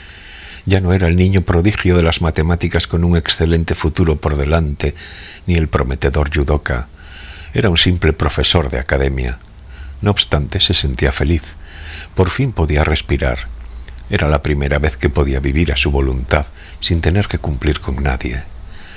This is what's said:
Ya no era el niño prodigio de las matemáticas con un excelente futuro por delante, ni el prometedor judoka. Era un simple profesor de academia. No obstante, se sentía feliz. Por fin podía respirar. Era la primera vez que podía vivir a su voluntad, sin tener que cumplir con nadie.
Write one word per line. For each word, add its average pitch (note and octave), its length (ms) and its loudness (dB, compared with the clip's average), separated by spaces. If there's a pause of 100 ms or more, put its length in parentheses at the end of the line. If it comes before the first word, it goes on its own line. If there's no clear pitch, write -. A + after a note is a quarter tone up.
(640)
Ya F#2+ 140 4
no F#2 140 2
era F#2 140 4
el E2+ 100 4
niño F#2 240 6
prodigio F2+ 560 4
de E2+ 60 4
las D#2+ 180 2
matemáticas E2 640 0
con E2+ 160 0
un F2 140 4
excelente E2 580 2
futuro D#2+ 400 2
por D2 220 0
delante, D2 580 0 (500)
ni F2 100 2
el D#2+ 120 2
prometedor C#2 640 0
judoka. C#2 540 0 (640)
Era G#2+ 160 2
un F2 80 2
simple E2+ 360 4
profesor D2+ 560 2
de A#1+ 100 -2
academia. C2 600 0 (600)
No G#2 120 2
obstante, F#2 480 0
se - 160 2
sentía C2+ 360 2
feliz. - 440 -2 (600)
Por - 140 4
fin C3 240 -2
podía D2+ 300 2
respirar. C#2+ 640 0 (600)
Era - 200 2
la D2 140 2
primera C#2+ 360 0
vez D2 160 0
que - 140 0
podía C#2 300 0
vivir C#2 340 0
a - 40 -2
su D#2 140 2
voluntad, C2+ 540 0 (340)
sin E2 220 0
tener F2+ 260 2
que - 120 -2
cumplir D2 420 -2
con C2 220 -4
nadie. C2 400 -2 (540)